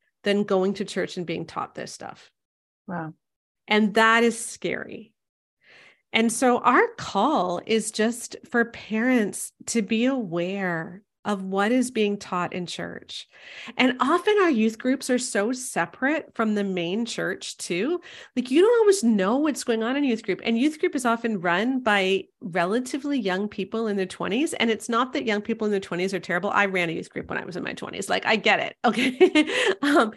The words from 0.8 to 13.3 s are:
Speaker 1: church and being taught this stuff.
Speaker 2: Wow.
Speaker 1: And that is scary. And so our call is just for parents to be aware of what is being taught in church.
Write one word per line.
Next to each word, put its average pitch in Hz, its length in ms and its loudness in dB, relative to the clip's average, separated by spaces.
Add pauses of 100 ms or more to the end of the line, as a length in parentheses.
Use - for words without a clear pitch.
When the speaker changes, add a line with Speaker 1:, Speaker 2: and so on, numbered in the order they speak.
Speaker 1:
church 180 320 -6
and 180 80 -6
being 165 200 -6
taught - 300 -10
this - 180 -12
stuff. - 360 -16 (580)
Speaker 2:
Wow. 165 260 -8 (540)
Speaker 1:
And 214 260 2
that 226 300 6
is 226 140 2
scary. - 760 -8 (1000)
And 226 200 2
so 247 280 2
our 339 280 4 (100)
call 196 680 0
is 220 260 0
just 226 440 -2 (140)
for 233 160 2
parents 226 880 0 (140)
to 233 140 0
be 220 240 0
aware 180 1000 -2 (220)
of 202 180 -2
what 196 280 0
is 254 200 2
being 208 260 0
taught 180 360 -4
in 180 120 -6
church. - 600 -12 (500)